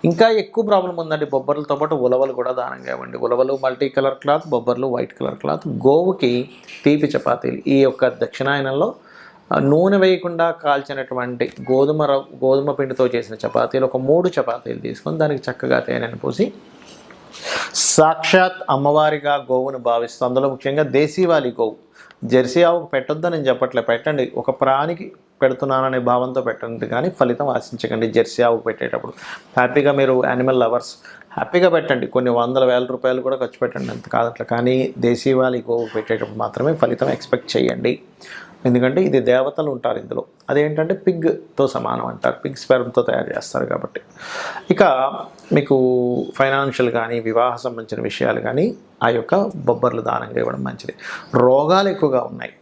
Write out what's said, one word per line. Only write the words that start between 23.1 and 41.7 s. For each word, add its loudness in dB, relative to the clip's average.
నేను -2
చెప్పట్లే, 0
పెట్టండి, 0
ఒక -2
ప్రాణికి 0
పెడుతున్నాననే 0
భావంతో 0
పెట్టండి, -6
కానీ 0
ఫలితం 2
ఆశించకండి. -4
జెర్సీ 2
ఆవుకు 2
పెట్టేటప్పుడు -6
హ్యాపీగా 4
మీరు 4
యానిమల్ 2
లవర్స్ -2
హ్యాపీగా 2
పెట్టండి, 0
కొన్ని 2
వందల 2
వేల 2
రూపాయలు -2
కూడా -2
ఖర్చు -10
పెట్టండి, -6
అంత -16
కాదట్లా. -2
కానీ 2
దేశీవాలి 2
గోవు 0
పెట్టేటప్పుడు -4
మాత్రమే -2
ఫలితం 0
ఎక్స్‌పెక్ట్ -4
చేయండి, 0
ఎందుకంటే 4
ఇది 2
దేవతలు 2
ఉంటారు -4
ఇందులో. -8
అదేంటంటే 0
పిగ్తో 0